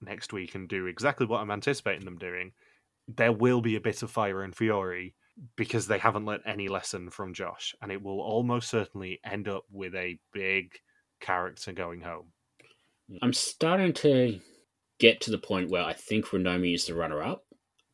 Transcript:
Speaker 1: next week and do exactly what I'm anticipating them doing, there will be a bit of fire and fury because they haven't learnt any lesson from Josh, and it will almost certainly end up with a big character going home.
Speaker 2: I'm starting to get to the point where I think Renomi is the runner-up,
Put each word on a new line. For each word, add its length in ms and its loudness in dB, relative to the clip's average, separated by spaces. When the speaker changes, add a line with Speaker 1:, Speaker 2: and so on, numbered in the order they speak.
Speaker 1:
next 320 -12
week 220 -8
and 160 -10
do 160 -4
exactly 400 0
what 160 0
I'm 100 -6
anticipating 540 -2
them 140 -12
doing, 340 -8
there 260 4
will 280 6
be 140 2
a 60 -2
bit 220 -2
of 80 -8
fire 320 -2
and 120 -10
fury 600 0
because 320 -2
they 120 2
haven't 260 2
learnt 200 -4
any 220 -4
lesson 420 -6
from 240 -10
Josh, 480 -8
and 100 -8
it 100 -6
will 180 -6
almost 500 0
certainly 540 -4
end 240 -6
up 220 -4
with 260 -10
a 240 -6
big 460 -2
character 540 -4
going 280 -8
home. 300 -12
Speaker 2:
I'm 120 2
starting 600 2
to 460 6
get 220 10
to 100 -2
the 60 0
point 320 0
where 140 2
I 100 -2
think 320 -2
Renomi 480 2
is 140 0
the 80 -4
runner-up, 500 -2